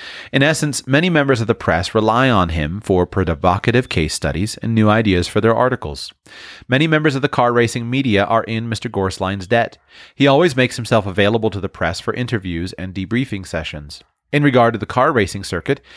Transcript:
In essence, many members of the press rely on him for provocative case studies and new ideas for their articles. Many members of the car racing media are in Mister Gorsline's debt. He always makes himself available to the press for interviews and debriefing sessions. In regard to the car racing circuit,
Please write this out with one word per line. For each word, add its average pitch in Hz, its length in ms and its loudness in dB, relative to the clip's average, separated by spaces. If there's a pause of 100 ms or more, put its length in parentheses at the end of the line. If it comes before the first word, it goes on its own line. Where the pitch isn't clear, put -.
(320)
In 135 100 0
essence, 147 460 -2
many 151 220 2
members 139 320 2
of 104 60 -2
the 117 60 2
press 87 400 0
rely 113 360 2
on 95 180 2
him 82 320 -4
for 90 260 2
provocative 92 840 0
case 78 240 -2
studies 80 480 -4
and 113 120 -4
new 110 160 4
ideas 98 380 2
for 107 140 -2
their 113 120 2
articles. 113 600 -2 (560)
Many 139 180 2
members 156 260 2
of 135 80 -2
the 143 60 0
car 120 240 2
racing 120 380 0
media 123 340 2
are 113 220 0
in 113 240 -6
Mister 110 180 -6
Gorsline's 95 600 -4
debt. 117 300 0 (380)
He 135 120 2
always 143 280 4
makes 127 220 0
himself 110 280 0
available 104 440 0
to 98 100 -8
the 90 80 -6
press 85 320 -4
for - 140 -6
interviews 92 600 -6
and 92 200 -12
debriefing 98 520 -4
sessions. 76 560 -10 (300)
In 147 120 0
regard 123 320 4
to 101 40 -6
the 104 60 -4
car 139 260 0
racing 101 320 -2
circuit, 95 380 -4 (160)